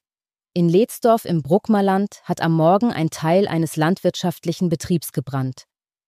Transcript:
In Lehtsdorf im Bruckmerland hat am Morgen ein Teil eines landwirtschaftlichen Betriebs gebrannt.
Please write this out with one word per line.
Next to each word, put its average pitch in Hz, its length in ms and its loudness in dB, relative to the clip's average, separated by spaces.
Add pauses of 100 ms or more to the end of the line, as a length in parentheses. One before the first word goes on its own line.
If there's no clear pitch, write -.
(520)
In 170 160 2
Lehtsdorf 226 560 2
im 165 180 -2
Bruckmerland 196 840 0
hat - 180 -4
am 165 100 2
Morgen 180 400 2
ein 160 160 -2
Teil 175 400 0
eines 165 280 -2
landwirtschaftlichen 170 920 -2
Betriebs 165 440 -4
gebrannt. 131 520 -6 (440)